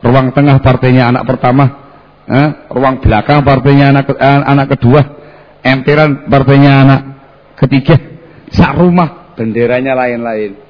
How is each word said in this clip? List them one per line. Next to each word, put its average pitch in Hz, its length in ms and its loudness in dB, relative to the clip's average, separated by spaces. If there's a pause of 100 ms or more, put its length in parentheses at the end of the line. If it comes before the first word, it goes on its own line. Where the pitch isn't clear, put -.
Ruang 127 320 0
tengah 143 240 2
partainya 127 480 0
anak 123 160 -2
pertama, 131 600 -2 (440)
eh, 143 400 -2
ruang 131 320 -2
belakang 113 400 0
partainya 139 480 2
anak 139 160 2
ke-, - 160 -6
eh, 139 240 2
anak 139 220 0 (100)
kedua, 131 240 2 (640)
emperan 143 640 -2
partainya 139 420 4 (140)
anak 135 160 2 (560)
ketiga. 139 400 0 (560)
Sak 143 240 0
rumah 175 560 -2
benderanya 120 640 -2
lain-lain. 117 720 -6